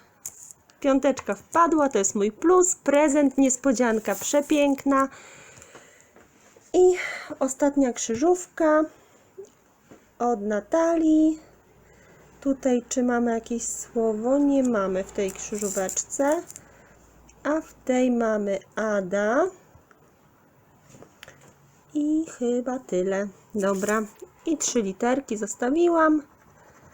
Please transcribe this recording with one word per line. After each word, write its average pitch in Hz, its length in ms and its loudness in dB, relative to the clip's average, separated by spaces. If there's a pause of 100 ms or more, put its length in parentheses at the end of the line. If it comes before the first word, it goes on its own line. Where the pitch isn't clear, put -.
(840)
Piąteczka 269 520 0
wpadła, 311 540 2
to 226 100 -2
jest 196 160 -2
mój 208 180 -2
plus, 359 420 2
prezent, 285 640 2
niespodzianka 233 760 0
przepiękna. 277 920 0 (1600)
I 359 240 6 (420)
ostatnia 277 540 0
krzyżówka 311 920 0 (1300)
od 240 220 -2
Natalii. 311 1000 2 (1000)
Tutaj 262 480 -2
czy 254 140 -2
mamy 240 280 0
jakieś 226 320 -4
słowo? 226 760 -2
Nie 277 240 2
mamy 196 420 0
w - 80 -20
tej 196 200 -4
krzyżóweczce. 214 1080 -4 (1040)
A 302 160 -2
w - 140 -14 (100)
tej 254 260 0
mamy 214 480 -2 (180)
Ada. 208 720 0 (2500)
I 302 320 0 (120)
chyba 247 400 -2
tyle. 190 500 -2 (260)
Dobra. 202 480 0 (440)
I 311 120 -2
trzy - 240 -2
literki 240 540 -2
zostawiłam. 311 840 2 (720)